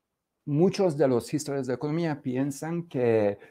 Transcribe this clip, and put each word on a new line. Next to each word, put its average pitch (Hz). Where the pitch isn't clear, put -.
muchos 165
de 147
los 120
historiadores 139
de 127
economía 151
piensan 143
que 110